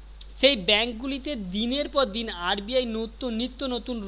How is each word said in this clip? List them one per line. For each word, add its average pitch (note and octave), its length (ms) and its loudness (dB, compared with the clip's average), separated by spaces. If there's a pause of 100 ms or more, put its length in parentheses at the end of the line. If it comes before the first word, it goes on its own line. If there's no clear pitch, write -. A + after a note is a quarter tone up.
(400)
সেই C#4 160 8 (120)
ব্যাংকগুলিতে B3 640 2 (240)
দিনের B3+ 380 0
পর C#4 100 4 (120)
দিন A3+ 120 -4 (220)
আরবিআই A#3 360 0 (120)
নতুন, A#3 320 -6 (100)
নিত্য B3 200 -6 (140)
নতুন A#3+ 220 -6 (120)